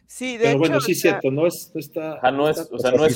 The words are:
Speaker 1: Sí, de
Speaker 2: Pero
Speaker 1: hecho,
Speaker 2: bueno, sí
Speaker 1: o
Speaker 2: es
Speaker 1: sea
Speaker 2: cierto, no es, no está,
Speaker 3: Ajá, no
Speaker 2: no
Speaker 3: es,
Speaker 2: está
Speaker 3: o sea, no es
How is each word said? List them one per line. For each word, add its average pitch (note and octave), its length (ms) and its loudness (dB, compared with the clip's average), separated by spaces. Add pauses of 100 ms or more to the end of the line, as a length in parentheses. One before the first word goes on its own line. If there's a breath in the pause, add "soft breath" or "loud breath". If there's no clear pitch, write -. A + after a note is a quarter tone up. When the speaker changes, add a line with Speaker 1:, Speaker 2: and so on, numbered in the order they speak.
Speaker 1:
Sí, B3+ 280 -10
de - 20 -14
Speaker 2:
Pero A3+ 120 4
Speaker 1:
hecho, - 80 2
Speaker 2:
bueno, D#3 220 2
sí - 100 -2
Speaker 1:
o E3+ 40 2
Speaker 2:
es - 60 -4
Speaker 1:
sea E3+ 120 4
Speaker 2:
cierto, - 180 0
no D3 160 0
es, - 260 -4
no D#3+ 80 -8
está, D#3 340 -10
Speaker 3:
Ajá, B2+ 180 0
no C#3 60 -4
Speaker 2:
no D3 100 2
Speaker 3:
es, D#3 100 0
Speaker 2:
está E3 160 -10
Speaker 3:
o A#2 60 -8
sea, B2+ 100 0
no C#3+ 160 4
es D3+ 100 4